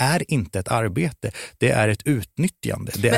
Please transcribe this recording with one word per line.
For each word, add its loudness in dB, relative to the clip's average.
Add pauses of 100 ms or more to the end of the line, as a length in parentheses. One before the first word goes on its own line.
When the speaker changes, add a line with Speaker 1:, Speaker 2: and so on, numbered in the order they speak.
(140)
Speaker 1:
är -2
inte -2
ett -6
arbete. -2 (260)
Det 2
är 4
ett -2
utnyttjande. -4
Det -2 (100)
Speaker 2:
Men, 4